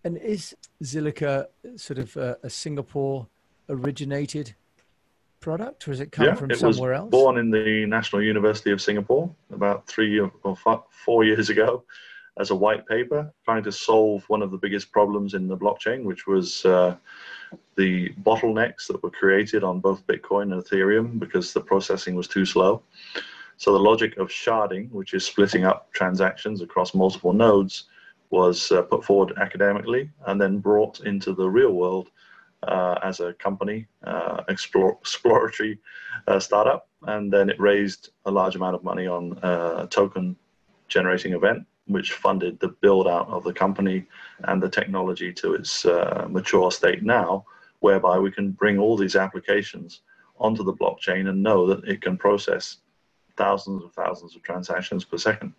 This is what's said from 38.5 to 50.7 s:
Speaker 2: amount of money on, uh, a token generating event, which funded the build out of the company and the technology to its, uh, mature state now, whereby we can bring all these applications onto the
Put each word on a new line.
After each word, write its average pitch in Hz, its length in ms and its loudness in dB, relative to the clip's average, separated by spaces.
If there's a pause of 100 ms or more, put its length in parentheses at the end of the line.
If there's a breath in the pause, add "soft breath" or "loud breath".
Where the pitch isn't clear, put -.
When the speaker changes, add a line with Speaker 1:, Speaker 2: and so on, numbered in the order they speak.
Speaker 2:
amount 92 180 -2
of 90 100 -8
money 92 220 -4
on, 87 360 -6
uh, 85 420 -2
a - 20 -10
token 92 500 0 (520)
generating 92 460 0
event, 98 300 0 (220)
which - 280 -4
funded 92 440 -2
the 92 100 -2
build 95 380 4
out 87 220 0
of 90 160 -6
the 90 80 -4
company 95 540 -2 (380 loud breath)
and 98 160 0
the 92 80 0
technology 92 640 -4
to 87 200 -2
its, - 320 -4
uh, 85 420 0
mature 92 440 2
state - 320 0
now, 98 400 0 (360 soft breath)
whereby 92 380 4
we 95 120 2
can 98 220 -4
bring 101 260 2
all 107 180 4
these 98 200 0
applications 95 840 -2 (380 soft breath)
onto 110 260 0
the 95 80 0